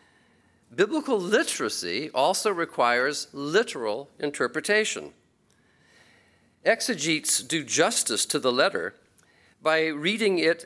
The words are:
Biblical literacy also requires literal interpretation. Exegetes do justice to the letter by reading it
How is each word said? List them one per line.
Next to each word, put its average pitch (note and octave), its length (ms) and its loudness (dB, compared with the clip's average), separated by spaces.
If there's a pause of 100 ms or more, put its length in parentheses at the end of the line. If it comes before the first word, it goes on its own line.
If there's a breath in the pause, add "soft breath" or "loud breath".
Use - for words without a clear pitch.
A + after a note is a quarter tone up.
(760 soft breath)
Biblical A3 440 0
literacy D3 920 0
also F#3 420 2
requires C3+ 800 0
literal C#3+ 760 -2 (120)
interpretation. D3 920 -2 (1500 soft breath)
Exegetes D#3+ 760 0
do D3 220 -4
justice C#3+ 600 0
to D3+ 120 -2
the C3+ 140 2
letter B2 420 0 (640 soft breath)
by D#3+ 260 2
reading F#3 520 0
it D#3+ 280 2